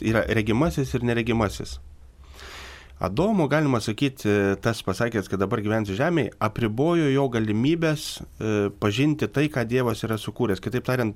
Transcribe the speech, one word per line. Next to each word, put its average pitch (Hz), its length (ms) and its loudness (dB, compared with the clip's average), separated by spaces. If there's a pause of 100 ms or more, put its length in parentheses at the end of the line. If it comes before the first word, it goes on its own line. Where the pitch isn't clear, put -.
yra 110 260 2
regimasis 113 720 0
ir 120 80 -2
neregimasis. 117 720 0 (1200)
Adomo, 165 480 2
galima 143 320 2
sakyti, 117 480 -2 (320)
tas 113 240 0
pasakęs, 110 480 -2
kad 95 80 -2
dabar 101 240 0
gyvensi 104 320 0
žemėje, 139 380 0 (100)
apribojo 131 640 0
jo 135 240 2
galimybės, 139 720 0 (180)
e, - 320 -6 (240)
pažinti 127 560 0
tai, 143 160 2
ką 135 160 -2
Dievas 117 400 0
yra 110 160 -2
sukūręs. 107 400 -2
Kitaip 120 240 -4
tariant, 123 320 0